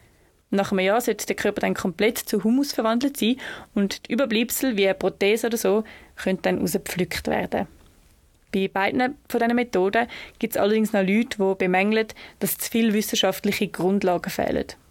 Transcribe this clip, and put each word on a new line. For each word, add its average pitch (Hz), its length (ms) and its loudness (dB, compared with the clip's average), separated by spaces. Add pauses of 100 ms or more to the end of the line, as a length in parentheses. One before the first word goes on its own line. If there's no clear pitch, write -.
(520)
Nach 196 200 0
einem 185 140 2
Jahr 220 160 4
sollte 214 240 -2
der 196 100 -2
Körper 208 260 -2
dann 190 120 0
komplett 208 460 0
zu - 240 -2
Humus 262 300 2
verwandelt 240 440 0
sein 233 200 2 (360)
und - 340 -2
die - 60 -6
Überbleibsel 233 640 0
wie 196 80 4
eine 190 80 4
Prothese 196 540 0
oder 226 100 -2
so 208 260 2 (340)
können 190 260 -2
dann 185 160 0
rausgepflückt - 680 -2
werden. - 400 -2 (840)
Bei 190 160 0
beiden 247 480 0 (120)
von 240 120 0
diesen 233 160 2
Methoden 220 520 2 (300)
gibt - 180 -4
es - 60 0
allerdings 214 320 2
noch 196 80 4
Leute, 208 380 2
die 190 180 2
bemängeln, 202 500 2 (320)
dass - 180 -2
zu - 120 -8
viele 226 240 2
wissenschaftliche 202 760 0
Grundlagen 185 600 0
fehlen. - 380 -2 (240)